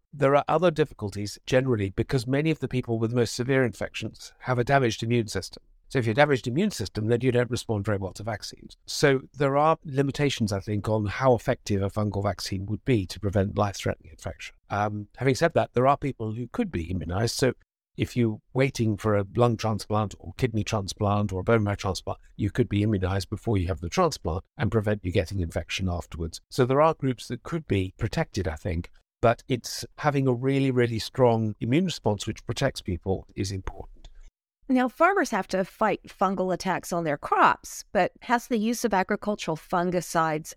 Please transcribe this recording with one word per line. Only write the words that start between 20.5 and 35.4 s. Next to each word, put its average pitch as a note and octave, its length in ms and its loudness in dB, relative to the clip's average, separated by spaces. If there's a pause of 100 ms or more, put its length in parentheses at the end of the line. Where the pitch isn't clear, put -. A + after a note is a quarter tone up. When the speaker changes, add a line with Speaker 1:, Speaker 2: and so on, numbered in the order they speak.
Speaker 1:
transplant G#2 680 0
or F#2+ 80 -4
a F2+ 60 -4
bone A#2 180 4
marrow G2+ 140 -2
transplant, - 420 -6 (160)
you G#2 160 -2
could - 160 2
be G2+ 160 2
immunized F#2+ 460 0
before G#2 280 -2
you F2 100 0
have E2+ 120 -4
the F2 80 -8
transplant F2+ 560 -2 (140)
and E2+ 120 -2
prevent G#2 360 0
you F2+ 80 -2
getting F#2+ 260 0
infection F2 480 -4
afterwards. E2 640 -6
So C3 160 2
there C3+ 160 4
are D#3+ 140 4
groups C3 340 -4
that A#2+ 140 -10
could E3 220 -6
be F#2+ 320 -2
protected, - 480 -4
I D2+ 100 -4
think, E2+ 340 -6 (320)
but A#2+ 260 4
it's - 380 -4 (140)
having C#3 280 0
a B2+ 60 4
really, C3+ 360 0
really A#2+ 300 2
strong A2+ 600 2
immune C#3 240 2
response G#2+ 420 -2
which - 180 -8
protects - 360 -4
people F#2 440 -4 (120)
is G2 160 -4
important. - 400 -10 (760)
Speaker 2:
Now, B3+ 200 2
farmers F4 400 4
have F#3+ 200 -2